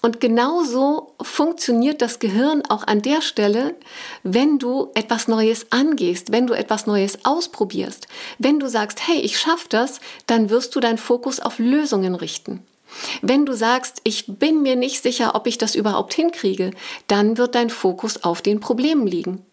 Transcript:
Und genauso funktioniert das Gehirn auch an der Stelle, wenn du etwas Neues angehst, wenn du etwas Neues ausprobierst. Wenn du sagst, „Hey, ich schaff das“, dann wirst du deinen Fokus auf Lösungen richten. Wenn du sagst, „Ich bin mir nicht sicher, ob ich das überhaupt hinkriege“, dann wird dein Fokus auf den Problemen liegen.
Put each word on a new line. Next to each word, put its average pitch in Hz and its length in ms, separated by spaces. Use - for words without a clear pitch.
Und 233 180
genauso 269 1000
funktioniert 294 800
das 240 180
Gehirn 254 500
auch - 180
an 208 160
der 294 200
Stelle, 226 520
wenn 269 360
du 254 360
etwas 226 340
Neues 220 420
angehst, 233 600
wenn 240 140
du 233 80
etwas 214 320
Neues 196 380
ausprobierst. 254 840
Wenn 285 220
du 269 80
sagst, 214 380
„Hey, 330 140
ich - 180
schaff 330 300
das“, 240 320
dann 226 220
wirst 247 260
du 269 60
deinen 226 180
Fokus 247 420
auf - 180
Lösungen 233 560
richten. - 480
Wenn 269 260
du 269 80
sagst, 240 500
„Ich 220 220
bin 302 360
mir 262 140
nicht 254 260
sicher, 240 320
ob - 120
ich 233 120
das 220 160
überhaupt 202 400
hinkriege“, 196 560
dann 208 280
wird 247 180
dein 240 160
Fokus 196 520
auf 170 200
den 208 180
Problemen 254 460
liegen. 180 460